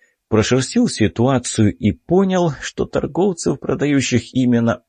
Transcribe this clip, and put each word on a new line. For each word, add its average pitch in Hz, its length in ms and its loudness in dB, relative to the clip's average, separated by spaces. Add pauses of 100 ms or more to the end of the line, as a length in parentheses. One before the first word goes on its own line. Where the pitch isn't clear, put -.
(280)
Прошерстил 127 600 0
ситуацию 117 880 0
и 101 180 0
понял, 185 580 0 (100)
что - 240 -8
торговцев, 160 720 -2
продающих 139 760 -2
именно 120 540 2